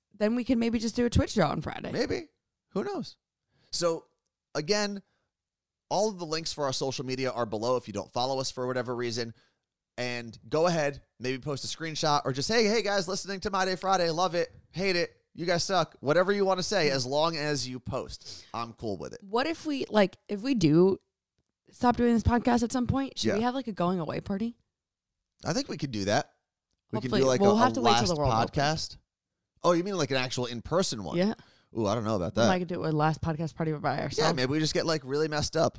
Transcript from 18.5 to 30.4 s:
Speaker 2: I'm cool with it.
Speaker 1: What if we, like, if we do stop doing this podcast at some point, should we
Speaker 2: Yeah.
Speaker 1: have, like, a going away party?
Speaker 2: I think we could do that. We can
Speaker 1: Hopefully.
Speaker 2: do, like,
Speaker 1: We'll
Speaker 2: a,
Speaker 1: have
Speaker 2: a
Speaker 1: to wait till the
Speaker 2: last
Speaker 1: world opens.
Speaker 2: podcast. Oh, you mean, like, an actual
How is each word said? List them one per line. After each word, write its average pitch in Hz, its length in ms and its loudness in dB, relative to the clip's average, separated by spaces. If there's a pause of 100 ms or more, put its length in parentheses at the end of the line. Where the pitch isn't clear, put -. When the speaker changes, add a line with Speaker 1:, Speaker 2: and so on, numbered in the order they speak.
Speaker 2:
I'm 117 200 -6
cool 107 240 -6
with 69 160 -8
it. - 100 -14
Speaker 1:
What 226 220 0
if 320 200 -6
we, 285 220 -4
like, 208 280 4 (120)
if 202 140 -4
we 269 120 0
do 175 460 6 (720)
stop 240 240 2
doing 240 180 4
this 220 80 4
podcast 240 400 4
at 226 80 -2
some 247 160 -2
point, 269 320 -4
should 220 140 0
we 202 80 0
Speaker 2:
Yeah. 233 60 0
Speaker 1:
have, 247 80 -2
like, 269 120 -6
a 220 60 -6
going 180 260 0
away 156 220 -4
party? 208 360 -4 (880)
Speaker 2:
I 151 100 -4
think - 140 -4
we 208 100 -8
could 147 120 -6
do 104 140 -2
that. 107 280 0 (600)
We 214 80 -2
can 247 100 -6
Speaker 1:
Hopefully. 214 120 2
Speaker 2:
do, 262 40 4
like, 196 140 4
Speaker 1:
We'll 202 160 6
Speaker 2:
a, - 20 2
Speaker 1:
have 240 140 4
Speaker 2:
a - 20 -4
Speaker 1:
to 262 60 -4
wait 233 180 4
till - 40 4
the 208 120 2
Speaker 2:
last 151 40 -2
Speaker 1:
world 135 160 2
opens. 113 160 2
Speaker 2:
podcast. 151 460 -2 (680)
Oh, 175 80 6
you 170 120 2
mean, 196 120 -4
like, 147 140 0
an 135 80 0
actual 127 280 -2